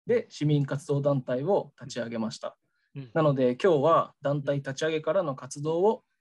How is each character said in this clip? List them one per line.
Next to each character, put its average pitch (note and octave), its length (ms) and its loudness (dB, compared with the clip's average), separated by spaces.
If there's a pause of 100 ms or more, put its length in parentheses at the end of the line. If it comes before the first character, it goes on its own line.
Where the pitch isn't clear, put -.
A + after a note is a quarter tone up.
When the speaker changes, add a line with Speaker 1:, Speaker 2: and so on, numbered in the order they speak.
Speaker 1:
で A3 220 0
市 - 160 -4
民 D3 200 4
活 C#3 220 -6
動 C#3+ 140 0
団 C#3+ 200 2
体 C3 220 -2
を F3+ 380 0
立 B2+ 140 -12
ち B2 60 -6
上 A#2 60 -6
げ A#2 100 -6
ま A2+ 140 -4
し - 80 -14
た。 - 160 -10 (400)
Speaker 2:
う C#3+ 60 -12
ん。 B2 120 -16
Speaker 1:
な D#3+ 100 2
の D3 100 4
で、 B2 280 2
今 F#3 120 6
日 C#3+ 60 4
は D3 420 2
団 C#3+ 200 -2
体 C#3+ 160 -2
立 C#3 180 -8
ち D#3 100 -4
上 D#3+ 60 0
げ D#3 100 -2
か D#3 100 -2
ら F#3+ 120 2
の C#3 120 -4
活 C#3+ 260 -12
動 D#3+ 200 -2
を A3 220 2 (180)